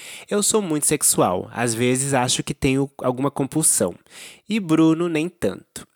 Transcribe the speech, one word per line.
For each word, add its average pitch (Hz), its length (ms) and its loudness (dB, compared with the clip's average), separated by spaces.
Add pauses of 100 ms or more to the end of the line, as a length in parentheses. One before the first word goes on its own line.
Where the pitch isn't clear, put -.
(300)
Eu 208 120 0
sou 214 200 2
muito 156 260 -2
sexual, 104 640 2
às 117 220 -2
vezes 127 380 0
acho 127 280 2
que - 120 -6
tenho 135 360 0 (100)
alguma 127 300 -2
compulsão. 135 640 0 (540)
E 208 100 -2
Bruno 160 520 4
nem 156 180 -2
tanto. - 580 -8 (100)